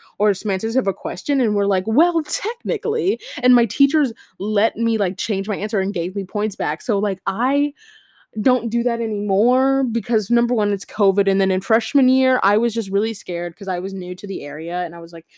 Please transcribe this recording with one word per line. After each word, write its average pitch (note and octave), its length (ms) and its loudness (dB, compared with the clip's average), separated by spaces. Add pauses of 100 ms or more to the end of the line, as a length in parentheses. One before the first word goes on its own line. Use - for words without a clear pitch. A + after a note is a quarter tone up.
(180)
or G#3 160 2
semantics G#3+ 420 -2
of G3 120 2
a F#3+ 60 2
question, C4+ 460 -4
and A3 140 2
we're G3+ 120 2
like, F#3+ 200 2
"Well, D#4+ 380 2
technically," F3+ 960 -2 (220)
and B3 120 6
my A#3+ 120 4
teachers C#4 460 2 (280)
let G#3 360 0
me, A3+ 220 0
like, F#3+ 200 -2
change G3 300 -4
my G3+ 80 -2
answer G3+ 240 -2
and F#3+ 140 -2
gave F3+ 220 -4
me G3 80 -2
points G#3 320 -4
back. D#3+ 260 -4
So, G3+ 160 -2
like, G3 280 -2
I C#4 480 0 (680)
don't A#3+ 280 2
do A#3 120 0
that A#3 180 0
anymore A#3 840 2
because, A3+ 460 -2
number A#3 240 2
one, G#3 180 0
it's G3 120 -4
covid, G3 460 2
and F#3+ 100 2
then F#3+ 120 2
in F#3 80 0
freshman B3 480 2
year, C4 340 4
I G#3 160 4
was A#3 160 0
just G#3 160 -4
really G#3+ 240 0
scared F3 420 -6
'cause F#3+ 120 -8
I F3+ 100 -2
was F#3+ 160 -6
new F3+ 220 -8
to G3+ 100 -12
the F#3 180 -8
area, D#3+ 400 -6
and E3 100 -8
I E3+ 60 -12
was, E3+ 120 -14
like, E3 140 -14 (120)